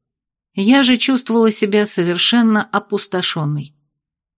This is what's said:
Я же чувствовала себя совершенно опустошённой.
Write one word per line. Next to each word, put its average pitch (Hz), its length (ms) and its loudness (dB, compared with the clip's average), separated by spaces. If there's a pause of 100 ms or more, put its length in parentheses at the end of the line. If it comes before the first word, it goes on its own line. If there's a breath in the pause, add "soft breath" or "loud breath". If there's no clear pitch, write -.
(540)
Я 240 280 2
же 254 140 2
чувствовала 233 540 0
себя 208 360 0
совершенно 208 760 0
опустошённой. 180 1120 -6 (640)